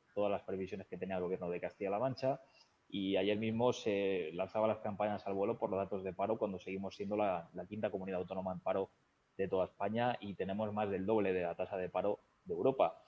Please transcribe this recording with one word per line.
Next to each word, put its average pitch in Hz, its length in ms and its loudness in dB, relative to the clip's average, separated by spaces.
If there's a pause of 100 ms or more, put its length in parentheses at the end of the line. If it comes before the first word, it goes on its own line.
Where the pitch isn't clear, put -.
(160)
todas 101 160 2
las 95 100 0
previsiones 95 460 -6
que - 100 -10
tenía 92 200 -2
el 90 60 0
gobierno 90 260 -2
de 87 100 -2
Castilla-La 98 400 -2
Mancha. 131 420 0 (520)
Y 98 220 0
ayer 101 220 4
mismo 113 340 2
se 98 640 0
lanzaba 95 340 0
las 107 120 2
campañas 104 460 -2
al 98 80 -2
vuelo 101 240 0
por 113 120 -2
los 95 100 0
datos 95 240 -2
de 95 80 -4
paro 101 260 0
cuando 98 220 -2
seguimos 95 360 -6
siendo 101 200 -4
la, 92 380 0
la 90 120 -8
quinta 107 240 -4
comunidad 95 300 -4
autónoma 92 320 -4
en 92 80 -6
paro 95 300 0 (480)
de 95 100 2
toda 92 180 2
España 113 540 0
y 101 140 -6
tenemos 101 400 -2
más 107 160 0
del 95 160 0
doble 101 260 4
de 92 120 2
la 85 120 -2
tasa 95 220 -4
de 90 100 -2
paro 95 320 0 (240)
de 90 100 -4
Europa. 95 540 4